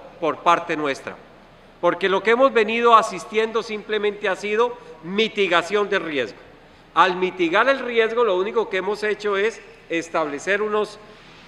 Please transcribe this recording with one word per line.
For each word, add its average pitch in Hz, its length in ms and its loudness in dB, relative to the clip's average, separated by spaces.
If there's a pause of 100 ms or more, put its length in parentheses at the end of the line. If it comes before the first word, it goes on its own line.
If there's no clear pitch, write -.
(200)
por 147 180 -2
parte 170 380 2
nuestra. 135 400 -6 (640)
Porque 170 280 2
lo 190 140 2
que 220 80 2
hemos 254 220 6
venido 233 420 4
asistiendo 214 720 0
simplemente 208 640 -4
ha 185 80 0
sido 220 400 -2 (260)
mitigación 196 840 0
de 190 100 0
riesgo. 147 400 -6 (560)
Al 180 220 2
mitigar 185 520 0
el 269 120 2
riesgo, 233 420 0
lo 202 140 2
único 214 320 -2
que 190 80 -4
hemos 190 260 -4
hecho 208 340 -2
es 214 240 -2 (280)
establecer 165 720 -4
unos, 214 380 -4 (460)